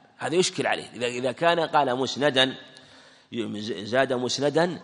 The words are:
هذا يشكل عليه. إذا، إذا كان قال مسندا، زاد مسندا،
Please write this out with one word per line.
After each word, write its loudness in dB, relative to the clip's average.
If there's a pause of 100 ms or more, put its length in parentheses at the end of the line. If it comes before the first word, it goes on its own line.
(180)
هذا -4
يشكل 0
عليه. -4
إذا، -6
إذا -2
كان 2
قال 2
مسندا، 2 (1300)
زاد 2
مسندا، 0